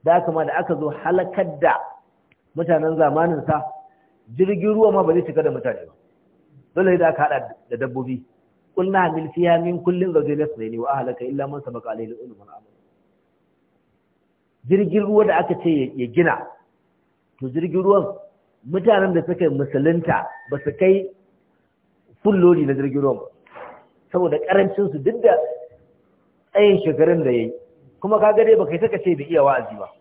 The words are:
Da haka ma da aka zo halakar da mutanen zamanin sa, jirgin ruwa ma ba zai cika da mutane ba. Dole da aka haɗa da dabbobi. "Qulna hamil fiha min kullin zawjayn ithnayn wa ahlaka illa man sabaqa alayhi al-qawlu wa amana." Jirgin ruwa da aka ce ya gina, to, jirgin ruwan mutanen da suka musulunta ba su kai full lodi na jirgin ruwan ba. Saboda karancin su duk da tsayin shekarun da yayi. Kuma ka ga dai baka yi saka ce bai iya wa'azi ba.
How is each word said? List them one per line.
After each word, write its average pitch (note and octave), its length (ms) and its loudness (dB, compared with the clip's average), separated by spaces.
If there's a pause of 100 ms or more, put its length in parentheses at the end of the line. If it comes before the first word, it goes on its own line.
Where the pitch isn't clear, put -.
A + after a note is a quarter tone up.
Da D#3+ 160 4
haka E3+ 120 -4
ma D#3+ 120 -2
da C#3+ 140 -6
aka E3+ 180 -2
zo D3 140 -4
halakar F3 680 -4
da D3+ 200 2 (720)
mutanen D#3+ 420 0
zamanin D#3 500 2
sa, D3+ 180 -2 (720)
jirgin F#3+ 400 0
ruwa A3 160 4
ma F#3+ 100 2
ba D#3+ 100 0
zai E3+ 120 0
cika D#3 180 -2
da D3 80 0
mutane B2+ 380 -8
ba. - 40 -20 (840)
Dole F3+ 240 2
da E3 100 4
aka D#3 140 0
haɗa D3 320 -2 (160)
da A#2+ 60 -6
dabbobi. B2+ 460 -6 (540)
"Qulna F#3+ 300 0
hamil D#3+ 280 -4
fiha E3+ 280 2
min F3 200 -4
kullin F3+ 300 -2
zawjayn D3 280 0
ithnayn A2+ 400 -6
wa B2+ 100 -4
ahlaka B2+ 340 -4
illa C#3 220 -6
man C#3+ 160 -12
sabaqa A#2 280 -14
alayhi A2 200 -10
al-qawlu A#2 280 -18
wa G2+ 80 -20
amana." - 200 -20 (2000)
Jirgin G3 340 2
ruwa G#3 240 4
da F3 120 2
aka E3+ 240 -2
ce D3 320 0
ya B2 120 -6
gina, C#3 400 0 (920)
to, C3 100 -8
jirgin D#3+ 340 -2
ruwan G3 320 2 (520)
mutanen F#3+ 480 2
da E3+ 120 2
suka F3 240 0
musulunta C#3+ 760 0 (240)
ba C#3+ 140 -4
su C#3+ 140 -2
kai F#3+ 320 2 (1120)
full G3+ 140 4
lodi F3 300 6
na C#3 80 0
jirgin C3+ 280 -2
ruwan C3+ 160 0
ba. - 80 -14 (840)
Saboda F3+ 340 0
karancin G3 460 0
su D3+ 60 -8
duk A3 240 -2
da A#3 140 6 (1160)
tsayin G3+ 320 4
shekarun D#3+ 400 2
da C3 60 2
yayi. A#2 220 0 (480)
Kuma G#3 200 0
ka G#3+ 120 6
ga A3 120 4
dai G#3+ 120 6
baka E3 160 0
yi E3+ 60 -4
saka G3 200 -2
ce F3+ 180 0
bai C#3+ 120 -10
iya D#3+ 140 2
wa'azi B2+ 360 0
ba. F#2+ 100 -14 (120)